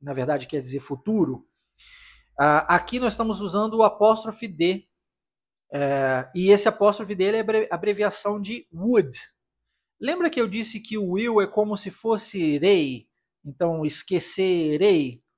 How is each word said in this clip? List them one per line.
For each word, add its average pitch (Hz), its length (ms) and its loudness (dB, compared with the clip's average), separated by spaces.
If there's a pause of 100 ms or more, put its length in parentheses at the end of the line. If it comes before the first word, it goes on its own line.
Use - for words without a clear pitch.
na 139 120 -8
verdade 131 340 -4
quer 151 120 -6
dizer 131 200 -8
futuro? 143 680 -4 (880)
Ah, 151 380 4
aqui 208 240 -2
nós 240 140 0
estamos 220 260 -4
usando 208 360 -2
o 220 80 6
apóstrofe 220 640 2
D, 175 400 -2 (880)
é, 135 600 -2
e 185 160 4
esse 202 160 6
apóstrofe 208 480 2
dele 196 220 0
é - 20 0
abre-, 220 320 0
abreviação 208 720 -2
de 220 300 -10
would. 170 460 0 (840)
Lembra 330 300 0
que 262 120 -2
eu 226 60 0
disse 214 320 -8
que 220 180 -10
o 190 140 -2
will 220 280 0
é 196 80 4
como 208 300 -2
se 196 120 -10
fosse 208 500 -4
irei? 147 680 2 (380)
Então, 156 400 -2
esquecerei? 165 1400 0 (140)